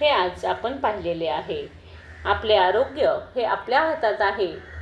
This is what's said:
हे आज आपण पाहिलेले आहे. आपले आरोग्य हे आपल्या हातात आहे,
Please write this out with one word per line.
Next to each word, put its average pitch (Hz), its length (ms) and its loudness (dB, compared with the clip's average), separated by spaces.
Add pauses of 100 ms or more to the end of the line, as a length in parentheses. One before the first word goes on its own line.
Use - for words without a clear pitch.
हे 294 80 4
आज 180 360 2
आपण 220 320 -2
पाहिलेले 170 520 -2
आहे. 156 380 -4 (580)
आपले 214 300 2
आरोग्य 220 640 4 (180)
हे 240 80 0
आपल्या 240 360 0
हातात 302 400 0
आहे, 202 320 0 (300)